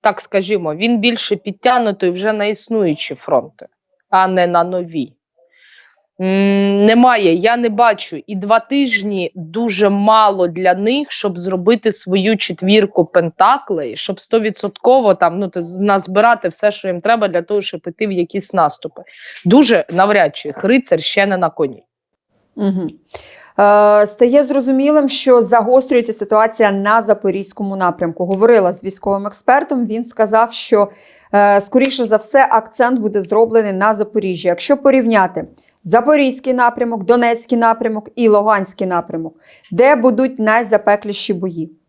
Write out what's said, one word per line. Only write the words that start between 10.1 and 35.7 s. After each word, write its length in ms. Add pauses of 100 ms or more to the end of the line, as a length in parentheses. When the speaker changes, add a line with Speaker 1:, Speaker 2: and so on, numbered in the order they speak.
Speaker 1:
для 260
них, 380
щоб 260
зробити 540
свою 460
четвірку 680
пентаклей, 880
щоб 240
стовідсотково 960
там, 240
ну, 80
ти 140
з-, 180
назбирати 680
все, 240
що 160
їм 140
треба 260
для 140
того, 200
щоб 260
іти 200
в 40
якісь 420
наступи. 480 (440)
Дуже 440
навряд 460
чи 140
їх 140
рицар 380
ще 240
не 120
на 120
коні. 340 (720)
Speaker 2:
Мгм. 340 (680)
Е, 480
стає 360
зрозумілим, 680
що 320
загострюється 720
ситуація 580
на 300
Запорізькому 720
напрямку. 500
Говорила 480
з 100
військовим 440
експертом, 580
він 180
сказав, 500
що, 380 (420)
е, 280
скоріше 440
за 120
все, 340
акцент 480
буде 220
зроблений 520
на 200
Запоріжжі. 540
Якщо 300
порівняти 680 (360)